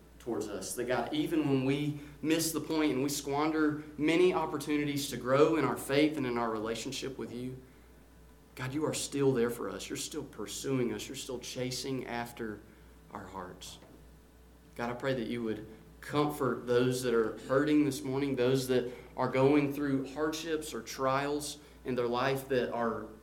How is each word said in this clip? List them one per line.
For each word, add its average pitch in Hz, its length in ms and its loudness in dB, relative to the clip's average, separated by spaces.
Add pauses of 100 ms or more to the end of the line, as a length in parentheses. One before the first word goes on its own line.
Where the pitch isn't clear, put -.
(220)
towards - 280 -4
us. 98 260 -8
That 120 140 -4
God, 123 240 0
even 151 360 0
when 135 160 2
we 147 360 0 (200)
miss 160 300 0
the 151 100 -2
point 156 320 0
and 127 100 0
we 143 60 0
squander 147 760 0 (120)
many 175 380 4
opportunities 147 760 0
to 123 60 -4
grow 139 380 6
in 147 100 4
our 120 120 0
faith 151 400 2
and 131 100 0
in 120 100 0
our 117 140 0
relationship 113 680 -4
with 113 160 -8
you, 127 240 -8 (1000)
God, 131 180 -6
you 151 120 0
are 120 80 2
still 139 380 2
there 120 180 2
for 113 200 -6
us. 95 180 -8
You're 101 80 -6
still 139 280 -8
pursuing 120 680 -2
us. 104 140 -6
You're 131 100 -10
still 127 220 -8
chasing 127 680 -6
after 117 520 -6 (540)
our 95 140 -10
hearts. - 520 -12 (1000)
God, 120 140 -4
I 123 40 -4
pray 131 200 -2
that 113 140 -2
you 120 160 -4
would 107 200 -4 (360)
comfort 143 680 0
those 127 360 4
that 123 120 2
are 110 240 2 (100)
hurting 147 360 6
this 131 180 0
morning, 135 320 0
those 127 340 2
that 127 220 2 (260)
are 127 120 0
going 139 440 6
through 139 400 -2
hardships 156 600 -4
or 113 60 -4
trials 139 760 -2 (260)
in 127 100 -2
their 120 140 0
life 135 400 0
that 120 240 2
are, 110 340 -2 (160)